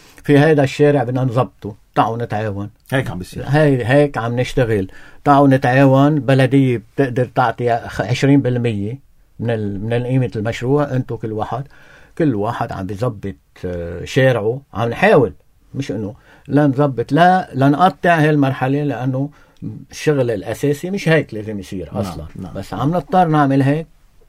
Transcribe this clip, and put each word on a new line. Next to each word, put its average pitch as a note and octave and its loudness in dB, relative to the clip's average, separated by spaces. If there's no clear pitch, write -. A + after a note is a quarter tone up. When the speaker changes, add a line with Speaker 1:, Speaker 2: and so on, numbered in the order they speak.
Speaker 1:
في C#3+ 4
هذا D3 4
الشارع C#3+ 2
بدنا B2+ -2
نظبطه، A2+ -4
تعوا A#2 0
نتعاون. G#2 -6
Speaker 2:
هيك C3 -2
عم E2+ -10
بيصير. F2+ -12
Speaker 1:
هاي، C#3 2
هيك C#3+ 2
عم A#2+ -4
نشتغل، A2 -2
تعوا C#3+ 6
نتعاون. C3+ 4
بلدية C3 2
بتقدر B2+ 0
تعطي A#2+ 0
خ-، - -6
عشرين C3+ 2
بالمية A#2+ -2
من A2+ -2
ال-، G#2 -4
من A#2 -4
قيمة B2+ 0
المشروع. A#2+ -2
انتو B2+ -6
كل A2 -8
واحد، A2+ -6
كل D3 2
واحد A2 -4
عم F#2+ -8
بيظبط، G2+ -6
آه، F2 -8
شارعه. B2 2
عم A#2 -2
نحاول، C#3 4
مش C3 -6
انه G#2 -8
لا D3 4
نظبط، C3+ 0
لا، F3+ 4
لا C3+ 2
نقطع F3 2
هالمرحلة، C#3+ 0
لانه C3 -4
الشغل C3+ -2
الاساسي C#3 -4
مش G3 -4
هيك D#3 0
لازم G#2 -8
يصير F2+ -10
Speaker 2:
نعم، - -6
Speaker 1:
اصلا. D#2+ -8
Speaker 2:
نعم. F2+ -14
Speaker 1:
بس F#2 -10
عم B2 -2
نضطر F3+ 0
نعمل C#3 2
هيك D3 0